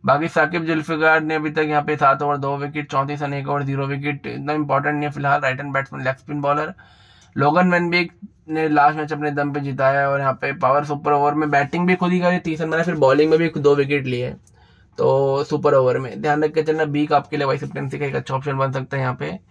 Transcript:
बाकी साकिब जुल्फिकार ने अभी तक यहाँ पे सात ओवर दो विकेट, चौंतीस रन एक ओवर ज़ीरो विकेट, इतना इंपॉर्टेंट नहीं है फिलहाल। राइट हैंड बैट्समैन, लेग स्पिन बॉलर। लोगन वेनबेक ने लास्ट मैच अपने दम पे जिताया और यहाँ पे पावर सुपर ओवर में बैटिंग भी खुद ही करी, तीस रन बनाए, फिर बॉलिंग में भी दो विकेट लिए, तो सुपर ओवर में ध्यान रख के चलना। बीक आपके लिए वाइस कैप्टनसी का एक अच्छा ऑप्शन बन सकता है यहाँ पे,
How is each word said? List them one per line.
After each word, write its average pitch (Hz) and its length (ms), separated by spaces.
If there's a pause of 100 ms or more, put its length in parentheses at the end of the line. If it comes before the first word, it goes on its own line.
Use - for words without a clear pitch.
बाकी 147 220
साकिब 165 380
जुल्फिकार 160 560
ने 156 140
अभी 156 160
तक 160 80
यहाँ 151 240
पे 151 120
सात 139 260
ओवर 147 160
दो 139 200
विकेट, 143 340
चौंतीस 143 300
रन 139 120
एक 139 140
ओवर 143 160
ज़ीरो 139 240
विकेट, 143 400
इतना 139 260
इंपॉर्टेंट 147 420
नहीं 147 100
है 143 60
फिलहाल। 143 300
राइट 131 200
हैंड 139 120
बैट्समैन, 135 300
लेग 131 120
स्पिन 147 260
बॉलर। 147 320 (640)
लोगन 170 340
वेनबेक 175 400 (380)
ने 156 200
लास्ट 151 280
मैच 151 160
अपने 147 180
दम 143 220
पे 147 60
जिताया 139 500
और 139 100
यहाँ 135 140
पे 139 200
पावर 143 300
सुपर 151 280
ओवर 147 220
में 151 180
बैटिंग 143 360
भी 185 80
खुद 180 160
ही 180 80
करी, 180 200
तीस 160 220
रन 160 80
बनाए, 165 140
फिर 175 120
बॉलिंग 147 340
में 160 100
भी 165 180
दो 143 180
विकेट 139 300
लिए, 123 240 (680)
तो 135 460
सुपर 143 300
ओवर 127 240
में 120 240
ध्यान 147 220
रख 151 100
के 156 100
चलना। 156 220
बीक 147 280
आपके 147 240
लिए 143 80
वाइस 135 140
कैप्टनसी 143 400
का 147 60
एक 139 100
अच्छा 135 200
ऑप्शन 135 220
बन 135 140
सकता 135 260
है 135 60
यहाँ 127 120
पे, 160 240 (120)